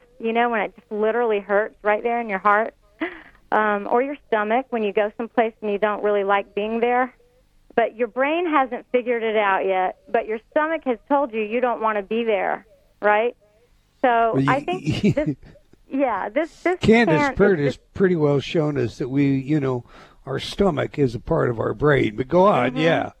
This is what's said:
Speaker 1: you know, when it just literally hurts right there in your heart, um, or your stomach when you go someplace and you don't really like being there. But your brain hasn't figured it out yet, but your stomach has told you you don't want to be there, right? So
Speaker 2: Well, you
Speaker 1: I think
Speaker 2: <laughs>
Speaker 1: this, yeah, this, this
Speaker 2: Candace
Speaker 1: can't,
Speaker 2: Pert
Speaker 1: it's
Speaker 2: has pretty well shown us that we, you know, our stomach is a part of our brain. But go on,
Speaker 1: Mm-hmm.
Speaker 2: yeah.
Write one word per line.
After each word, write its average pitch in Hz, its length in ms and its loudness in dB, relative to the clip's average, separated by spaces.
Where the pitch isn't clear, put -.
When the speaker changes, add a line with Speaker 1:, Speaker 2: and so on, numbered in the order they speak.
Speaker 1:
you 226 140 -4
know, 233 180 0
when 226 120 -2
it 185 140 -6
just - 140 -20
literally 220 520 0
hurts 202 400 -2
right 208 200 0
there 233 200 -2
in 226 80 -8
your 190 100 -4
heart, 208 340 2
um, 208 400 0
or 247 100 2
your 277 140 -4
stomach 220 420 0
when 233 120 -4
you 202 120 -2
go 214 240 0
someplace 226 440 -2
and 214 80 -6
you 202 80 -2
don't 208 240 -2
really 208 220 0
like 202 320 -2
being 214 240 -4
there. 247 340 0
But 220 220 0
your 233 100 -2
brain 302 420 -2
hasn't 269 440 0
figured 233 300 0
it 220 120 -2
out 196 300 2
yet, 185 320 0
but 226 180 0
your 220 140 -6
stomach 311 340 -2
has 247 120 -2
told 277 240 0
you 220 80 -2
you 214 180 -2
don't 233 220 -2
want 220 160 0
to 202 40 -4
be 220 220 -4
there, 185 420 -2
right? 208 340 2
So 233 340 2
Speaker 2:
Well, 135 60 0
you 139 100 2
Speaker 1:
I 277 100 0
think 359 240 -6
Speaker 2:
<laughs> - 300 0
Speaker 1:
this, 269 200 -2
yeah, 233 400 -2
this, 302 340 -4
this 359 160 0
Speaker 2:
Candace 233 400 4
Speaker 1:
can't, 277 160 -2
Speaker 2:
Pert 196 240 2
Speaker 1:
it's 139 160 0
Speaker 2:
has - 180 -20
pretty 185 220 2
well 143 240 2
shown 151 380 -2
us 120 220 -4
that 139 100 -6
we, 139 260 2
you 135 240 0
know, 131 240 -2
our 135 140 -6
stomach - 580 -2
is 131 160 2
a 117 60 -6
part 143 300 0
of 113 100 -4
our 117 140 -2
brain. 120 420 2
But 127 140 -4
go 180 180 4
on, 127 240 2
Speaker 1:
Mm-hmm. 123 60 -6
Speaker 2:
yeah. 147 440 2